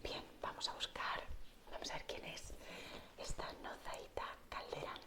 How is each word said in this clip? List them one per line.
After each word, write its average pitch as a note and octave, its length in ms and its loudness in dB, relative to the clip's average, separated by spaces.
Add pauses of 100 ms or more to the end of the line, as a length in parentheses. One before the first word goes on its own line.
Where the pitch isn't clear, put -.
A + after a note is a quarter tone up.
Bien, - 200 2 (200)
vamos - 260 2
a - 60 2
buscar, - 480 4 (480)
vamos - 200 0
a - 40 2
ver - 120 2
quién - 200 0
es - 260 -2 (680)
esta - 340 2 (100)
Nozaita - 640 0 (240)
Calderán. - 580 0